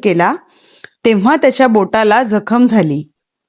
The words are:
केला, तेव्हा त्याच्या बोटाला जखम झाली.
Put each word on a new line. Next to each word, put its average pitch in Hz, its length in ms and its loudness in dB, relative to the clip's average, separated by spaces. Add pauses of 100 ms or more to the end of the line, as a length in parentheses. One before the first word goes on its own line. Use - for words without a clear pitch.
केला, 185 320 0 (720)
तेव्हा 226 300 0
त्याच्या 262 320 0
बोटाला 220 560 0
जखम 214 420 -2
झाली. 160 460 -2 (380)